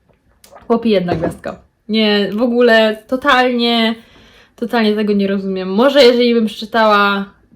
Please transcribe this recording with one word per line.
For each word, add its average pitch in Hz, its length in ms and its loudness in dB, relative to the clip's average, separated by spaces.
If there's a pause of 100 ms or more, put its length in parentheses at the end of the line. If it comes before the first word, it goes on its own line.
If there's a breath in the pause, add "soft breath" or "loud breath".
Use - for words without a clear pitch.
(680)
Chłopi, 233 220 -2
jedna 180 260 0
gwiazdka. - 440 -8 (300)
Nie, 208 440 0
w 214 80 -4
ogóle 226 680 2
totalnie, 240 880 0 (600 soft breath)
totalnie 220 400 -2
tego 214 180 -2
nie 196 140 0
rozumiem. 190 420 -4
Może 262 340 2
jeżeli 240 300 4
bym 226 120 0
przeczytała 208 800 0 (300)